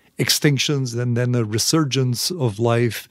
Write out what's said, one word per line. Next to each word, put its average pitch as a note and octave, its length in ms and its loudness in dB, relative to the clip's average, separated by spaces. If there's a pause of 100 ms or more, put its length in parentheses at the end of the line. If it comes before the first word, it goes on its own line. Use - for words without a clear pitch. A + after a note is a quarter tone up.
(200)
extinctions C3+ 800 0
and B2 160 0
then B2 160 0
the A#2+ 140 2
resurgence B2 840 0
of B2 300 -2
life? A#2 520 0